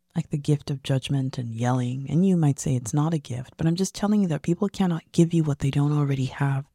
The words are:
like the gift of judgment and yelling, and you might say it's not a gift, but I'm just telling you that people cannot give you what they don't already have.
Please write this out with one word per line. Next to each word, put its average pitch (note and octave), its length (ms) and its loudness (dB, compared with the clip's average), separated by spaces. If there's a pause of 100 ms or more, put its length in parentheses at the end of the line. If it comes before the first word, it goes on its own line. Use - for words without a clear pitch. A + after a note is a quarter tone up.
(160)
like - 140 -4
the E3 80 -2
gift D3 340 0
of C3+ 100 -6
judgment C3+ 560 -2
and A#2+ 160 -6
yelling, B2 560 -2
and D#3+ 160 4
you F#3 120 4
might D3 220 2
say B2+ 160 -2
it's - 180 -4
not D3+ 200 0
a D#3+ 60 0
gift, B2+ 380 -10
but D#3 100 0
I'm E3 80 2
just F#3 180 -2
telling G#3 280 0
you F#3+ 80 2
that C#3+ 120 -2
people F#3 280 0
cannot F3 420 -2
give E3+ 220 4
you E3 100 4
what C#3+ 160 -2
they C#3 120 -2
don't D3 260 2
already C#3 280 0
have. C#3 500 -2